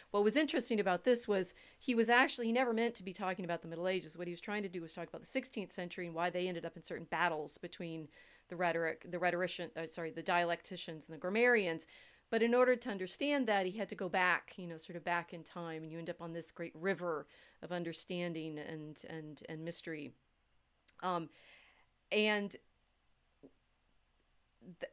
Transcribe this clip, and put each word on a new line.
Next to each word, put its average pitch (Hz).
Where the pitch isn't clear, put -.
what 208
was 214
interesting 277
about 180
this 240
was 190
he -
was 226
actually, 247
he 226
never 240
meant 233
to 185
be 185
talking 185
about 165
the 170
Middle 165
Ages. 170
What 175
he 175
was 165
trying 208
to 190
do 175
was 160
talk 170
about -
the -
sixteenth 262
century 175
and 165
why 175
they 180
ended 170
up 170
in 160
certain 165
battles 160
between 165
the 180
rhetoric, 165
the 175
rhetorician, 175
uh, 160
sorry, 160
the 165
dialecticians 170
and 165
the 151
grammarians. 202
But 226
in 233
order 247
to 240
understand 247
that, 202
he 185
had 202
to 208
go 185
back, 180
you 180
know, 165
sort 170
of 165
back 175
in 165
time, 160
and 160
you 165
end 165
up 170
on 165
this 165
great 170
river 165
of 160
understanding 165
and, 151
and, 151
and 160
mystery. 160
Um, 175
and 208
th-, -